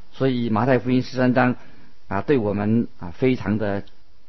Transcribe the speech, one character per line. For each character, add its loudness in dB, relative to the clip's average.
所 0
以 0
马 2
太 6
福 0
音 4
十 -6
三 4
章 4
啊， -2
对 2
我 0
们 2
啊 -8
非 2
常 -2
的 -2